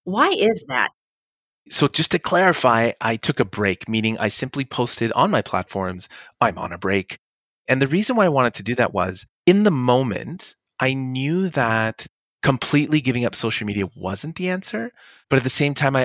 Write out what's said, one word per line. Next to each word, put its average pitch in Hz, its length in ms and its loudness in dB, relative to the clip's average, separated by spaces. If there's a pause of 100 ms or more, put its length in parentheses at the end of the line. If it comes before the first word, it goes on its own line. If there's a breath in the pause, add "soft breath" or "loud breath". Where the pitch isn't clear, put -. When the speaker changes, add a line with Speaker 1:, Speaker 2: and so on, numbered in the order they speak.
Speaker 1:
Why 233 260 2
is 214 380 0
that? 123 200 0 (800)
Speaker 2:
So - 180 2
just - 240 -2
to 170 80 2
clarify, 127 800 4
I 113 160 -2
took - 240 -2
a 120 60 2
break, 98 420 -2
meaning 110 300 0
I 107 100 0
simply 131 380 -6
posted 117 480 -4
on 165 180 2
my 135 100 2
platforms, 92 680 -6 (320 loud breath)
"I'm 107 160 0
on - 160 -10
a 92 40 -12
break." 95 420 -2 (500)
And 131 120 2
the 139 60 2
reason 208 300 0
why 208 80 4
I 175 40 4
wanted 127 260 2
to - 80 -10
do 120 120 -2
that 117 180 0
was, 95 320 -4 (200)
in 196 180 6
the 208 80 4
moment, 127 840 0 (260)
I 131 120 0
knew 135 540 -2
that 113 580 0 (360)
completely 147 580 2
giving 123 240 -2
up 117 100 -2
social - 320 -4
media 101 200 -2 (100)
wasn't 98 400 -8
the 180 140 -4
answer. 214 420 -8 (380 soft breath)
But 139 80 6
at 127 60 2
the 127 60 -2
same 143 240 0
time, 139 220 0
I 131 100 2